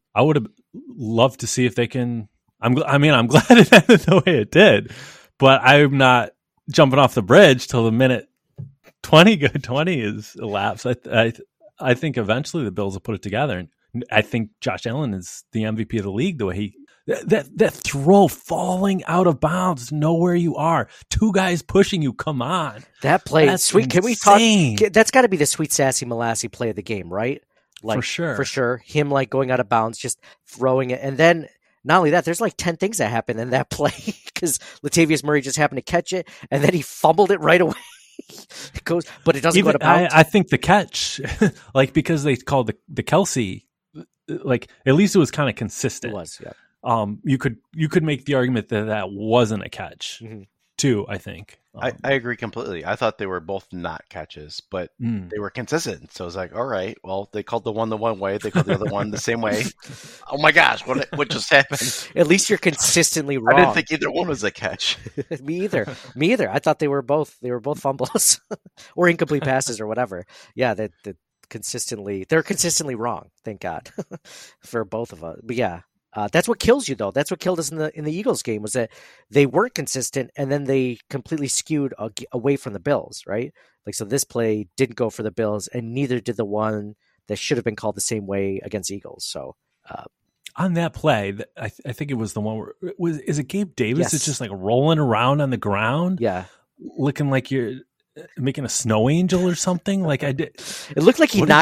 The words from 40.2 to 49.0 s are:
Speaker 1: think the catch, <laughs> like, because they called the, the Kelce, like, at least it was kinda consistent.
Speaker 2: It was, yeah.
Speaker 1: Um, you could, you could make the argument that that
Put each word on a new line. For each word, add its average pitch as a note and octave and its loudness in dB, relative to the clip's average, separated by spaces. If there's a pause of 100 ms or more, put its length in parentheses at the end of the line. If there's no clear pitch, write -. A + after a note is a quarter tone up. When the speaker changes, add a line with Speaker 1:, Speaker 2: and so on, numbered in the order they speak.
Speaker 1:
think - 2
the C3 2
catch, - 0 (280)
<laughs> - -6
like, C3+ 4
because D#3 0
they C#3+ 2
called B2+ 0
the, G#2+ -6 (120)
the A#2+ -6
Kelce, A#2 0 (640)
like, C3+ -4 (160)
at C3+ 4
least G3+ 2
it F#3+ 4
was C#3+ 4
kinda C#3 -4
consistent. - -8
Speaker 2:
It - -10
was, F2 -14
yeah. - -18 (300)
Speaker 1:
Um, G#2+ -2
you C3+ 0
could, B2+ -4 (160)
you D#3 -2
could E3 0
make D3+ -4
the C#3+ 0
argument B2 0
that G#2+ -2
that G#2 -4